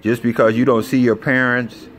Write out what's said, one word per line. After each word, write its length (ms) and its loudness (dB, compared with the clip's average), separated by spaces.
just 200 -2
because 340 0
you 80 0
don't 200 2
see 160 -2
your 160 2
parents 720 -4